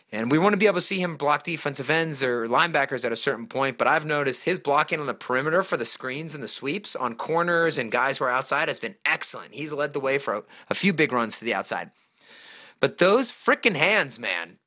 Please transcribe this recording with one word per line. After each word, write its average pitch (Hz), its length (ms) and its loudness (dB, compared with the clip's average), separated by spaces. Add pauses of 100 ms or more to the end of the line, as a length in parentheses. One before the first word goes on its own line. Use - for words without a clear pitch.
(100)
and 113 180 -4
we 143 100 4
wanna 202 180 4
be 202 100 4
able 180 140 4
to - 0 -
see 190 200 0
him 175 160 -4
block 147 280 0
defensive 143 440 -4
ends 160 320 0
or 120 280 0
linebackers 139 560 2
at 120 80 0
a 113 40 -4
certain 117 300 -2
point, 131 320 -2
but 120 80 2
I've 151 200 2
noticed 143 380 0
his 175 140 0
blocking 151 400 0
on 147 80 -6
the 123 80 -4
perimeter 147 480 0
for 180 140 -2
the 123 80 -2
screens 139 500 -4
and 143 80 -10
the 110 60 -2
sweeps 156 480 -2
on 120 180 -4
corners 165 640 0
and 113 140 -4
guys 131 260 2
who 143 60 -2
are 127 60 2
outside 139 360 0
has 147 140 -4
been 107 240 -8
excellent. 143 500 -2
He's 147 180 -6
led 143 200 -2
the 143 80 -4
way 135 180 0
for 117 160 -2
a, 107 80 -4 (260)
a 127 60 -2
few 190 180 2
big 151 200 2
runs 117 260 0
to - 60 -10
the 113 100 0
outside. 95 380 -4 (880)
But 139 180 0
those 208 320 6
frickin' - 460 2
hands, 160 420 2
man. 87 380 -6 (100)